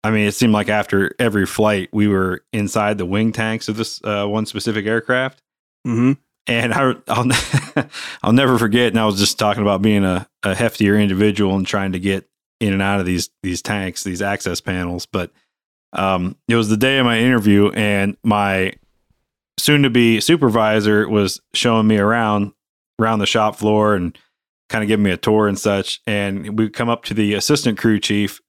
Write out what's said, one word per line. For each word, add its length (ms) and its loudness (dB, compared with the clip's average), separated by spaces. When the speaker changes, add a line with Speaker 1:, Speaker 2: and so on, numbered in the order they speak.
Speaker 1:
I 80 0
mean, 160 2
it 60 -2
seemed 200 2
like 160 0
after 480 0
every 300 0
flight, 440 0
we 160 0
were 360 -2
inside 460 -2
the 60 -4
wing 260 0
tanks 360 -4
of 100 -6
this, 260 -8
uh, 240 -4
one 180 -4
specific 400 -6
aircraft. 560 -2
Speaker 2:
Mm-hmm. 260 2
Speaker 1:
And 280 0
I, 200 2
I'll, 800 -2
<laughs> 180 -12
I'll 100 2
never 260 4
forget. 300 2
And 100 0
I 80 2
was 120 0
just 200 -2
talking 240 0
about 180 2
being 240 2
a, 220 -2
a 100 -2
heftier 480 2
individual 540 0
and 100 -2
trying 280 -4
to 60 -6
get 300 -4
in 140 0
and 80 0
out 180 0
of 80 -2
these, 240 -2
these 220 -6
tanks, 400 -6
these 180 -6
access 400 -4
panels. 460 -6
But, 240 -6
um, 440 -2
it 80 2
was 140 0
the 80 2
day 220 2
of 60 2
my 140 2
interview, 520 4
and 520 -2
my 500 0
soon-to-be 600 4
supervisor 880 2
was 320 0
showing 340 2
me 100 4
around, 540 0
around 200 0
the 60 0
shop 300 0
floor 400 2
and 220 -4
kinda 180 -2
giving 160 2
me 80 2
a 60 0
tour 300 2
and 120 -2
such. 480 -2
And 500 -6
we 120 0
come 200 -4
up 160 -4
to 80 -8
the 220 0
assistant 420 -2
crew 220 2
chief 500 -4